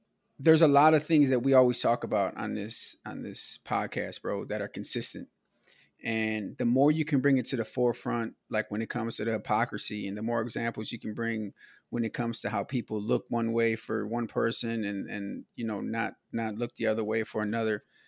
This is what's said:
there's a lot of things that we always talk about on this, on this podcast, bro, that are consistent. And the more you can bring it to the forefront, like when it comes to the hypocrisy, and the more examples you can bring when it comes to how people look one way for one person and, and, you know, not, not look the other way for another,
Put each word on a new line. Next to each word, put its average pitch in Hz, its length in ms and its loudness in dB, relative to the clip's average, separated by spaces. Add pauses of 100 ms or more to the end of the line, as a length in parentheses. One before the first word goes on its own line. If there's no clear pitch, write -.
(400)
there's 156 220 6
a 160 60 8
lot 143 260 8
of 151 120 4
things 147 240 6
that 127 140 4
we 135 100 4
always 127 260 8
talk 120 240 2
about 101 340 0
on 107 180 -4
this, 107 500 -8
on 101 160 -10
this - 440 -10
podcast, 104 560 -4
bro, 101 240 -4
that 104 160 -4
are 101 60 -4
consistent. - 600 -6 (760)
And 110 540 -4
the 123 80 0
more 131 260 4
you 156 140 0
can 135 160 2
bring 139 160 4
it 120 100 -2
to - 80 -4
the 113 80 0
forefront, 120 680 -2 (160)
like 110 200 -2
when 107 120 -4
it 110 80 -6
comes 113 280 -4
to 110 80 -4
the 113 60 0
hypocrisy, 107 760 -2
and 101 100 -6
the 107 40 -6
more 117 200 0
examples 117 500 -4
you - 80 -8
can 110 140 -6
bring 113 400 -4 (380)
when 117 120 0
it 113 100 -4
comes 117 280 -4
to 104 80 -4
how 104 140 0
people 110 380 -4
look 117 280 0
one 117 240 0
way 117 220 2
for 110 320 -4
one 113 200 -4
person 113 560 -2
and, 98 260 -4
and, 101 360 -6 (100)
you 117 100 -6
know, 107 140 -4
not, 110 340 -4 (180)
not 113 240 -4
look 117 200 -6
the 110 120 -2
other 110 160 2
way 110 200 0
for 110 180 -4
another, 107 420 -2 (240)